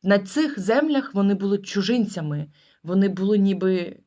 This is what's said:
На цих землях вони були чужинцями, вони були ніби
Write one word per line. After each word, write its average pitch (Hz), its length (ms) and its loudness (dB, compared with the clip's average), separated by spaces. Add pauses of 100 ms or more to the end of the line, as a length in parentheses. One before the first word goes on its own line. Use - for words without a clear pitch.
На 202 160 4
цих 285 400 -2
землях 262 560 0
вони 196 200 2
були 196 240 -2
чужинцями, 185 880 -2 (340)
вони 190 260 0
були 196 300 0
ніби 190 580 0 (100)